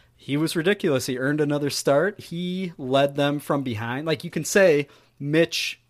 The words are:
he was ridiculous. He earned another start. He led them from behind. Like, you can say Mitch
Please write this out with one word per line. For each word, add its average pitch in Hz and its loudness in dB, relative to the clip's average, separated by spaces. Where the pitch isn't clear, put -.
he - -6
was 160 -2
ridiculous. 165 0
He 127 -4
earned 147 0
another 147 0
start. 147 2
He 180 -6
led 139 2
them 143 0
from 139 -2
behind. 123 -6
Like, 160 -2
you 170 -10
can 160 -6
say 160 4
Mitch - 0